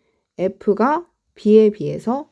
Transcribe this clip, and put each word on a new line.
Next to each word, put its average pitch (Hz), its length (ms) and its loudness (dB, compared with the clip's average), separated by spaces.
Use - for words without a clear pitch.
F가 220 680 -4
B에 214 340 4
비해서 175 640 -8